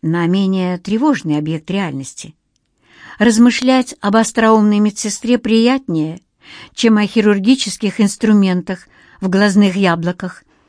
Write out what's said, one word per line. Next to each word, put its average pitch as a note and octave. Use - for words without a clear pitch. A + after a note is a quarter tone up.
на E3+
менее F#3
тревожный G3
объект D#3
реальности. D#3+
Размышлять A#3+
об G#3
остроумной A3
медсестре G#3+
приятнее, A3
чем A3+
о G#3
хирургических G#3
инструментах G3
в F#3+
глазных G3
яблоках F3